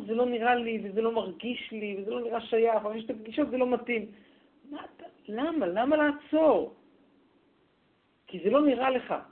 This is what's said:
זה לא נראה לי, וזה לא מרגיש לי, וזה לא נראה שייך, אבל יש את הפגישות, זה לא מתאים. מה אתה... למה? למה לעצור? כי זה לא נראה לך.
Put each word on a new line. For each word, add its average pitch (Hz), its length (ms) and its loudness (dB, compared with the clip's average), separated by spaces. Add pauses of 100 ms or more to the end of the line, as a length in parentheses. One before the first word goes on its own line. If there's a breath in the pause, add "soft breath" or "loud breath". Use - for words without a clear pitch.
זה 214 60 -4
לא 240 120 2
נראה 247 300 2
לי, 226 280 -2
וזה 202 180 -2
לא 226 100 0
מרגיש 220 600 -6
לי, 208 280 -8
וזה 202 120 -6
לא 247 100 -4
נראה 233 200 -4
שייך, 226 340 2
אבל 214 220 -2
יש 226 80 -10
את - 40 -6
הפגישות, 233 400 -4
זה 247 80 -4
לא 247 100 2
מתאים. 240 440 -2 (580 loud breath)
מה 294 160 -14
אתה... - 200 -20 (220)
למה? 262 400 -2
למה 240 300 2
לעצור? 294 760 4 (1500)
כי 180 160 -12
זה 190 60 2
לא 269 120 6
נראה 262 280 4
לך. 247 240 -2 (180)